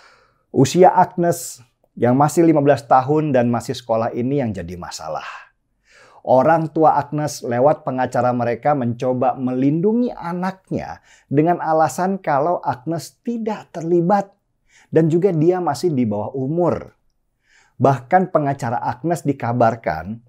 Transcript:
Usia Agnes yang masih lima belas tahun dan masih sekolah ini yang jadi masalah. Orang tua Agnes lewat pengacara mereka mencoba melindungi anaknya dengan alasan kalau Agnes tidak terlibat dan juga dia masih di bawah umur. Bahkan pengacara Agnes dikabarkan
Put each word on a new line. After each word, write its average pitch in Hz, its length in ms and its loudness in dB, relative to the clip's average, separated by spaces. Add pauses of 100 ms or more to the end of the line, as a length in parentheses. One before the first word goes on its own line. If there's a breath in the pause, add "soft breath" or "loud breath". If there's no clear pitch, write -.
(480 soft breath)
Usia 165 480 4
Agnes 175 640 0 (320)
yang 120 240 2
masih 156 320 4
lima 151 160 4
belas 143 240 2
tahun 143 480 2
dan 120 160 2
masih 120 240 -4
sekolah 113 400 -2
ini 135 240 -2
yang 110 160 -4
jadi 87 240 -10
masalah. 78 480 -10 (920 soft breath)
Orang 151 480 2
tua 151 320 2
Agnes 147 400 -6
lewat 127 400 2
pengacara 127 560 -2
mereka 120 400 -2
mencoba 127 640 -2
melindungi 156 720 0
anaknya 170 880 -8 (320 soft breath)
dengan 151 320 2
alasan 160 560 0
kalau 156 400 -2
Agnes 151 640 -8
tidak 226 480 -8
terlibat 175 600 0 (600 soft breath)
dan 160 160 4
juga 180 240 2
dia 330 320 2
masih 156 280 -2
di 127 120 2
bawah 104 320 -4
umur. 151 560 -2 (880)
Bahkan 135 480 2
pengacara 156 560 -4
Agnes 160 400 -6
dikabarkan 117 1040 -2